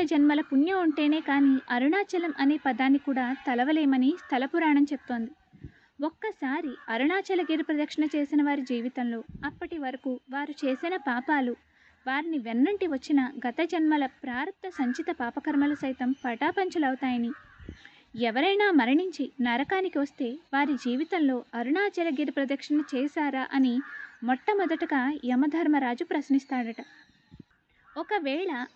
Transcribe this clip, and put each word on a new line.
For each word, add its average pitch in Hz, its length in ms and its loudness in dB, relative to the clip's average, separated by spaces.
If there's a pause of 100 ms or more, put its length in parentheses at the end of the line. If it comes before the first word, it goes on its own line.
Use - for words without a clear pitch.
జన్మల 294 380 4
పుణ్యం 311 400 2
ఉంటేనే 311 400 2
కానీ 277 380 4 (120)
అరుణాచలం 330 680 0
అనే 285 280 2
పదాన్ని 269 320 4
కూడా 254 340 -2
తలవలేమని 269 840 2 (120)
స్థల 254 180 0
పురాణం 294 380 4
చెప్తోంది. 247 480 -4 (720)
ఒక్కసారి 311 680 -6 (180)
అరుణాచల 349 540 0
గిరి 311 200 0
ప్రదక్షిణ 302 420 -2
చేసిన 294 380 0
వారి 285 200 0
జీవితంలో 240 600 -4 (220)
అప్పటి 330 340 -8
వరకు 262 420 -6 (100)
వారు 285 360 -6
చేసిన 330 300 -2
పాపాలు, 254 600 -2 (500)
వారిని 302 320 -2
వెన్నంటి 262 480 2
వచ్చిన 269 440 0 (180)
గత 240 140 -4
జన్మల 311 440 2
ప్రారబ్ధ 269 640 -8
సంచిత 277 420 -4
పాపకర్మలు 285 640 -2
సైతం 262 400 -4 (100)
పటాపంచలవుతాయని, 262 1040 -2 (880)
ఎవరైనా 349 500 2
మరణించి 294 720 2
నరకానికి 285 580 0
వస్తే 277 400 -4 (160)
వారి 285 200 2
జీవితంలో 262 720 0 (100)
అరుణాచల 339 540 0
గిరి 294 240 -2
ప్రదక్షిణ 277 480 0 (140)
చేశారా 269 580 -2
అని 262 280 2 (440)
మొట్టమొదటగా 311 1000 0
యమధర్మరాజు 277 800 2
ప్రశ్నిస్తాడట. 269 800 -2 (1120)
ఒకవేళ 311 800 -2